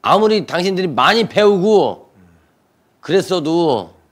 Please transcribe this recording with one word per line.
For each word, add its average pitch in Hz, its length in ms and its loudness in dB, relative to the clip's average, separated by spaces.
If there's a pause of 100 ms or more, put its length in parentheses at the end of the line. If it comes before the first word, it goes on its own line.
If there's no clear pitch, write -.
아무리 208 440 0
당신들이 180 420 -4
많이 165 400 0
배우고 196 840 0 (880)
그랬어도 160 920 -2 (180)